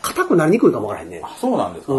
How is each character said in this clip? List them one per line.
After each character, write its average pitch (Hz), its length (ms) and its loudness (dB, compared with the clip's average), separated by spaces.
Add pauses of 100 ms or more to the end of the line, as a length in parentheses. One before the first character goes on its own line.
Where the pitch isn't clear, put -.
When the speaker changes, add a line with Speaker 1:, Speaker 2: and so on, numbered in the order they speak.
Speaker 1:
硬 - 240 -2
く 349 100 2
な 160 100 6
り 156 60 4
に 220 80 4
く 269 80 6
い 143 60 6
か 120 80 -4
も 104 80 -6
わ 104 60 -6
か - 40 -10
ら - 60 -14
へ - 20 -14
ん - 20 -14
ね。 87 140 -12
Speaker 2:
あ、 - 160 -14
そ 247 140 -2
う 196 40 0
な 95 120 -2
ん 87 40 -10
で 82 60 -14
す - 80 -14
か 139 100 -2